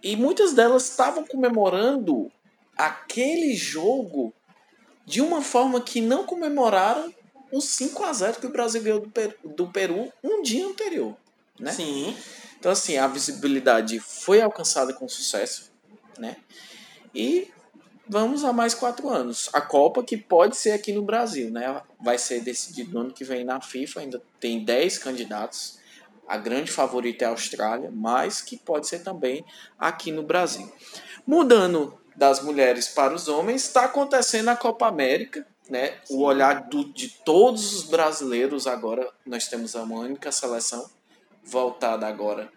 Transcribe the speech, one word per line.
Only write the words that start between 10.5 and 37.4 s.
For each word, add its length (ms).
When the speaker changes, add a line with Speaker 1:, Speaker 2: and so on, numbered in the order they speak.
Speaker 1:
anterior, 500
né? 140
Speaker 2:
Sim. 440
Speaker 1:
Então, 140
assim, 260
a 80
visibilidade 920
foi 420
alcançada 500
com 160
sucesso, 640
né? 180
E 340
vamos 360
a 80
mais 220
quatro 340
anos. 440
A 80
Copa 420
que 140
pode 400
ser 160
aqui 200
no 100
Brasil, 480
né? 300
Vai 180
ser 240
decidido 500
no 80
ano 120
que 120
vem 200
na 160
fifa, 400
ainda 200
tem 240
dez 340
candidatos. 800
A 80
grande 360
favorita 520
é 40
a 20
Austrália, 640
mas 480
que 140
pode 320
ser 160
também 400
aqui 320
no 140
Brasil. 460
Mudando 720
das 260
mulheres 460
para 260
os 140
homens, 400
tá 160
acontecendo 640
a 80
Copa 320
América, 580
né? 300
O 140
olhar 460
do, 240
de 160
todos 680